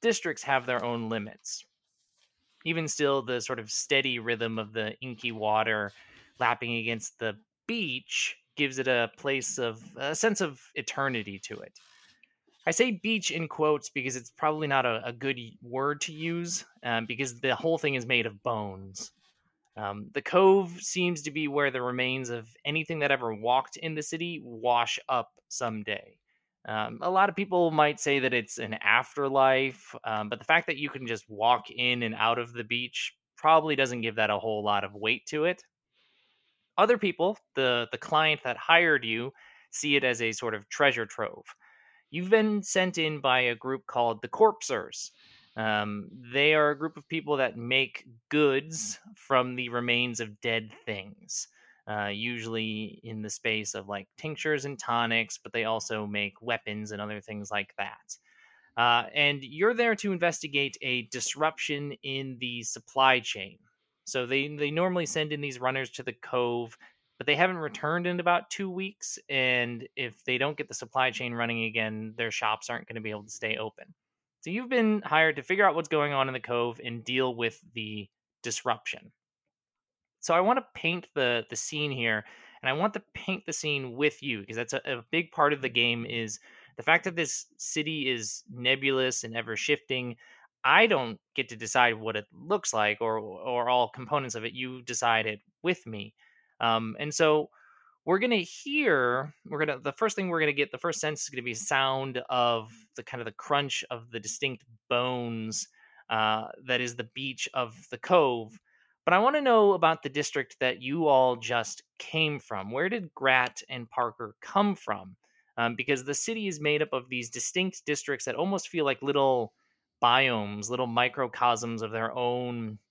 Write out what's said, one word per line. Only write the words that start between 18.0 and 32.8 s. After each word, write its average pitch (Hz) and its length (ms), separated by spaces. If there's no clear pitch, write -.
made 120 200
of 104 160
bones. 98 680
Um, 104 380
the 139 80
cove 190 480
seems 175 420
to 151 80
be 147 180
where 143 220
the 127 120
remains 127 480
of 117 180
anything 156 360
that 143 100
ever 123 240
walked 123 420
in 160 180
the 151 80
city 165 400
wash 120 560
up 123 240
someday. 107 680
Um, 113 360
a 175 80
lot 190 180
of 190 80
people 180 340
might 151 300
say 143 200
that 127 120
it's 117 240
an 110 180
afterlife, 131 1200
um, 107 260
but 117 80
the - 80
fact 165 220
that 147 100
you 143 100
can 135 180
just 113 220
walk 110 420
in 123 320
and 110 120
out 117 240
of 117 160
the 120 100
beach 120 500